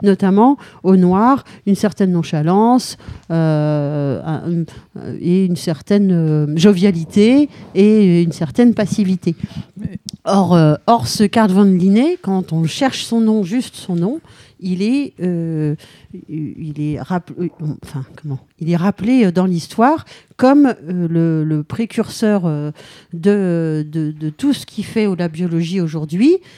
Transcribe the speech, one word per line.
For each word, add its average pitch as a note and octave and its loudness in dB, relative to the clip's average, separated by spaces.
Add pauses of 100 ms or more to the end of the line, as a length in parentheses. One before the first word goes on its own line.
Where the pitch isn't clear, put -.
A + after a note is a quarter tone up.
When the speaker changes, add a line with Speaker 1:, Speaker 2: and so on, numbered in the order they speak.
Speaker 1:
notamment G3+ 4 (260)
aux F#3+ 4
Noirs G3 2 (240)
une G3+ 2
certaine F#3+ -2
nonchalance, F3+ 0 (340)
euh, D3+ 0
un, D#3+ -4 (320)
euh, - -12
et F#3+ 0
une F3 -2
certaine, G3 0
euh, D#3 0
jovialité G3+ 2 (260)
et G3 4
une E3+ -2
certaine A3+ 2
passivité. F#3 -2 (420)
Speaker 2:
Mais G3 -12 (260)
Speaker 1:
Or, F3+ 2
euh, D#3 4 (100)
or, A3+ 2
ce - -2
Carl A3 2
van G3 4
Linné, G3 2
quand F#3+ -4
on D#3+ 0
cherche - -2
son A#3 -2
nom, A3 2
juste A3 -6
son - -8
nom, G#3+ -4 (400)
il F#3 -6
est, B3+ -2
euh, E3 -4 (540)
il D3+ -10
est D3 -4
rapp-, F3 -8
euh, F3 -4 (360)
enfin, C3 -12 (180)
comment, C#3 -8 (220)
il E3 -4
est F3 0
rappelé, G#3 0
euh, F3+ 2
dans F#3 0
l'histoire A3 0 (320)
comme, C#4 4 (220)
euh, F3 -2
le, E3 0
le D3+ -2
précurseur, G#3+ -2
euh, D3+ -4 (420)
de, E3+ 0
de, D#3 -4
de D3+ -8
tout C4+ -2
ce - -6
qui - -10
fait G#3+ -2 (100)
la F3 -2
biologie E3+ -4
aujourd'hui E3 0 (220)